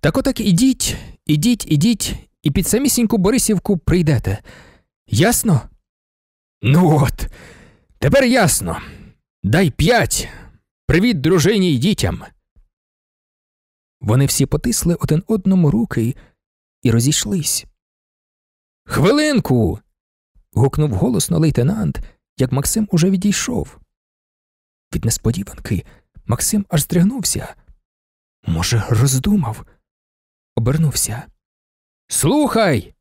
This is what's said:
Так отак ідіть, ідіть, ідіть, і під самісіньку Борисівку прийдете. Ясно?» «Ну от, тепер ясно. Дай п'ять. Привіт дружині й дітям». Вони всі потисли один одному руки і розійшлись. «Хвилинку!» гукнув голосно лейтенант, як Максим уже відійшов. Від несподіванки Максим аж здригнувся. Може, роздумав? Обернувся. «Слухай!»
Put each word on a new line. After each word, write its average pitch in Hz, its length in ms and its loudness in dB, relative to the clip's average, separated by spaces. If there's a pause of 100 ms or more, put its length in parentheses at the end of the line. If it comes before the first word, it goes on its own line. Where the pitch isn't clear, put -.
Так - 160 0
отак 262 240 -2
ідіть, 220 560 2 (300)
ідіть, 175 400 0
ідіть, 190 480 0 (280)
і 151 80 0
під 180 180 -2
самісіньку 233 500 0
Борисівку 202 600 0
прийдете. 147 640 0 (640)
Ясно?» 170 540 2 (1000)
«Ну 151 400 4
от, - 260 -4 (720)
тепер 262 260 2
ясно. 185 560 0 (640)
Дай 151 280 2
п'ять. 196 580 0 (580)
Привіт 180 340 2
дружині 180 540 2
й 123 40 0
дітям». 147 460 -2 (1800)
Вони 127 260 2
всі 135 200 0
потисли 151 480 -2
один 156 320 -2
одному 185 440 2
руки 131 460 -2 (680)
і 120 80 2
розійшлись. 147 760 -2 (1160)
«Хвилинку!» 156 960 2 (720)
гукнув 139 380 0
голосно 156 480 0
лейтенант, 156 600 0 (360)
як 127 160 0
Максим 175 400 -2
уже 180 180 2
відійшов. 196 680 -4 (1160)
Від - 100 -6
несподіванки - 800 -4 (420)
Максим 202 420 -2
аж 151 140 0
здригнувся. 185 720 -2 (920)
Може, 87 420 -2
роздумав? 131 760 0 (920)
Обернувся. 123 680 -2 (840)
«Слухай!» 220 920 0